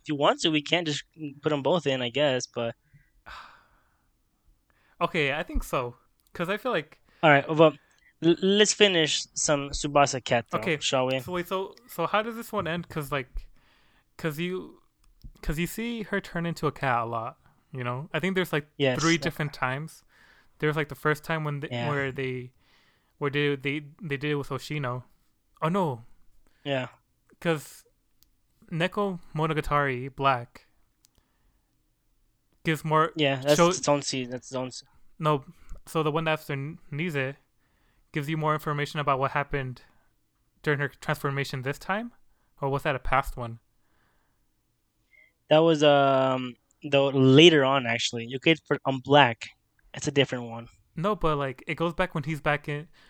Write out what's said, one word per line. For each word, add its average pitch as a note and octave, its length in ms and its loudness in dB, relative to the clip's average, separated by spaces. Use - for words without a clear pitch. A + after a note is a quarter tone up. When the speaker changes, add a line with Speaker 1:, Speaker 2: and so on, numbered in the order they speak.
Speaker 1:
you D#3 80 -2
want D#3 260 2
to, - 80 0
we D#3 120 0
can D#3+ 240 0
just D3 180 -4
put D#3 100 0
'em C#3+ 120 -2
both D#3 240 2
in, C3 140 0
I A#2+ 80 -4
guess, C3 360 0
but A#2 300 -6
Speaker 2:
<sighs> - 1800 -20
Okay, D3+ 320 0
I D#3 100 -4
think - 200 -4
so, B2 320 -4
'cause E3+ 160 -6
I G#3 80 -2
feel B3 140 -4
like E3 280 -4
Speaker 1:
All D#3+ 80 8
right, C#3+ 180 6
well, D#3 240 6
l-, E3 200 4
let's G3+ 300 4
finish F3 500 4
some C#3+ 380 -2
Tsubasa C#3+ 520 2
Cat, A#2 280 0
though, E3+ 80 -2
Speaker 2:
Okay, D#3 200 -2
Speaker 1:
shall C3 280 0
we? C3 120 -2
Speaker 2:
so C3 120 -10
wait, F3 160 -6
so, F#3+ 260 -6
so - 180 -4
how G3+ 160 0
does A3 140 -6
this A#3 160 -12
one G3 160 -4
end? E3+ 200 -6
'Cause, C#3+ 240 -8
like, - 360 -6
'cause D#3 220 -6
you, F3+ 420 -8
'cause D#3 160 -4
you F3 100 -2
see A#3 360 -6
her G3 180 -4
turn E3+ 240 -6
into E3 220 -4
a C#3 40 -2
cat B2+ 300 -2
a A#2 40 -4
lot, A#2 340 -8
you C3 120 -8
know? B2 300 -6
I E3 60 0
think F#3 160 -2
there's, F3+ 180 -2
like, D3 140 -2
Speaker 1:
Yes, C3 240 2
Speaker 2:
three E3 120 4
Speaker 1:
yeah. E3+ 40 2
Speaker 2:
different D#3 360 -4
times. C3+ 500 -6
There's, D3+ 160 0
like, D#3 140 -2
the C#3 60 -12
first D3+ 280 -2
time D#3+ 200 -4
when C#3+ 180 -6
they, - 100 -8
Speaker 1:
Yeah. B2 180 -4
Speaker 2:
where C#3 220 -2
they, B2+ 400 -8
where C#3+ 140 -2
they, C#3+ 240 0
they, C#3 240 -4
they C#3+ 160 -6
did D3 140 -2
it D3 40 0
with C#3 140 -4
Hoshino. B2+ 540 -6
Oh, D#3 80 0
no. D#3+ 340 -2
Speaker 1:
Yeah. C3+ 240 -2
Speaker 2:
'Cause - 440 -6
Neko F#3 480 -2
Monogatari D3 800 -2
Black C3 520 -2
gives D#3+ 220 -2
more D#3 300 2
Speaker 1:
Yeah, C#3 260 2
that's D3 140 4
Speaker 2:
show- E3+ 140 6
Speaker 1:
its F#3 180 -4
own C#3+ 140 2
se-, C3 240 -4
that's B2 220 -12
its C3 80 -8
own B2+ 160 -6
se- - 140 -16
Speaker 2:
No, D3+ 260 0
so D#3+ 160 -2
the D3+ 80 -2
one D#3+ 160 -2
after D#3 260 -2
N-, C#3+ 260 -8
Nize C#3+ 440 -4
gives D3 180 -4
you D#3+ 80 -2
more D#3 160 0
information D3 460 -4
about C#3 200 0
what C3+ 120 -2
happened C#3 500 -4
during D3 160 0
her C#3 100 -2
transformation C#3 760 -4
this C3+ 160 -6
time? A3 320 -4
Or C#3 80 -2
was C#3 140 -2
that D3 120 0
a B2+ 40 -4
past - 380 0
one? A#2 220 -10
Speaker 1:
That D3+ 100 8
was, D#3+ 240 4
um, C3 680 4
the C#3 180 2
later C#3 640 8
on, C3+ 220 2
actually. A#2 400 -4
You C3 120 -8
get E3 280 4
for, D3 180 0
on C3+ 140 0
Black. C#3 480 4
It's - 140 -8
a D3 40 -2
different C3 340 0
one. A#2 220 -12
Speaker 2:
No, G3 200 -2
but, D#3 220 0
like, C3+ 300 -8
it D#3+ 80 -4
goes E3 180 -4
back F3+ 220 -4
when D#3 80 -4
he's D3+ 180 -8
back D3 280 -2
in, D3 180 -8